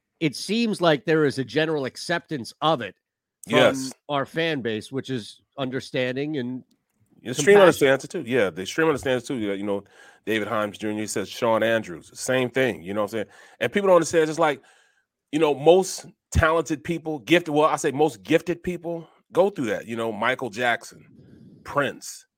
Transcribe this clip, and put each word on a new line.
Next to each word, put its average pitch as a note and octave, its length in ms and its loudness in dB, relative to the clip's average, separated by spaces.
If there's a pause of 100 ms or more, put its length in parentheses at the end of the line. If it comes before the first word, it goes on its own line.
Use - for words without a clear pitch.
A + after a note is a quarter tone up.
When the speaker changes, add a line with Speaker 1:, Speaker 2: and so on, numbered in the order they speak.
(200)
Speaker 1:
it D3+ 160 -2
seems A3 460 -2
like D#3 240 2
there D#3+ 200 2
is C3+ 120 0
a C3 80 -4
general D3 400 -2
acceptance D3+ 760 -8
of D3+ 200 0
it F#2+ 140 -10 (540)
from A#2 80 2
Speaker 2:
Yes. C3 360 4 (160)
Speaker 1:
our C#3 160 -2
fan D#3 360 -4
base, G#2+ 300 -6
which C3+ 180 -8
is A#2 320 -8 (160)
understanding C3+ 800 -4
and B2 260 -8 (600)
Speaker 2:
The B2+ 100 -8
stream C#3+ 120 -2 (100)
Speaker 1:
compassion. G3+ 60 10
Speaker 2:
understands C#3+ 420 6
it D3 60 -16
too. E3+ 160 -8
Yeah, A2+ 240 2
the F2 160 -8
stream D#3+ 220 0
understands C3 380 0
too. C#3+ 100 -6
You G2+ 280 -4
know, G2+ 200 -2 (420)
David G#2+ 220 -2
Himes G#2+ 300 -4
Junior, G#2+ 240 -4
he G#2+ 60 -6
says G2+ 220 -6
Shawn A2+ 320 0
Andrews, A2 560 -2
same B2+ 320 -2
thing. A2+ 340 -2
You F#2 100 -10
know G#2+ 80 -2
what G2+ 120 -4
I'm A2+ 40 -6
saying? G#2 80 -6 (340)
And A#2+ 120 -2
people G3+ 160 0
don't F#3 80 8
understand. D#3+ 340 2
It's D#3 100 -6
like, D3+ 220 0 (720)
you C#3+ 80 -4
know, D3+ 140 2
most D#3+ 520 4 (260)
talented D#3+ 520 2
people, D#3+ 360 -6
gifted. D#3+ 340 2
Well, D3+ 160 4
I D3 80 2
say D3 140 -2
most C3 320 -2
gifted E3 380 0
people E3 460 -8 (240)
go F#3 180 4
through D#3+ 180 -6
that. F#2+ 200 -4
You A2+ 80 -8
know, A2+ 160 -4
Michael A#2 380 -2
Jackson, A#2 560 -4 (580)
Prince. - 600 -6 (120)